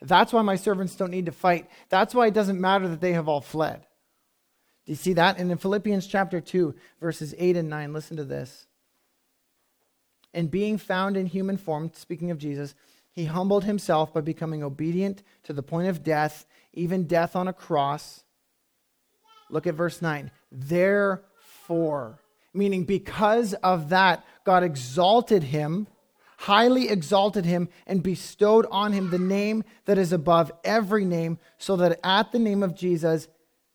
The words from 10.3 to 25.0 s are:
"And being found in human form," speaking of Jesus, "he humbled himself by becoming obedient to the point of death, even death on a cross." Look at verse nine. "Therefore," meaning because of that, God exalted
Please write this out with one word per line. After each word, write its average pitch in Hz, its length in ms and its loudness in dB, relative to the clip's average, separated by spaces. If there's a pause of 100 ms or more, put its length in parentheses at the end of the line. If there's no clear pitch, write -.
"And 170 180 -2
being 208 280 0
found 190 380 -2
in 190 100 -2
human 190 320 -4
form," 160 340 -6
speaking 175 380 -8
of 165 80 -6
Jesus, 143 360 -8 (360)
"he 170 160 -6
humbled 185 380 0
himself 170 500 0
by 160 80 -2
becoming 156 400 -6
obedient 165 600 -4 (200)
to - 100 -10
the 139 100 -8
point 170 260 -4
of 165 140 -4
death, 151 440 -2 (260)
even 175 340 -2
death 170 300 0
on 185 120 -2
a 185 40 -4
cross." 147 720 -4 (1300)
Look 156 160 -6
at 170 80 -2
verse 165 260 -6
nine. 147 300 -6 (200)
"Therefore," 165 1700 -2 (360)
meaning 190 300 0
because 202 720 0
of 175 360 0
that, 185 340 4 (200)
God 185 180 6
exalted 175 840 2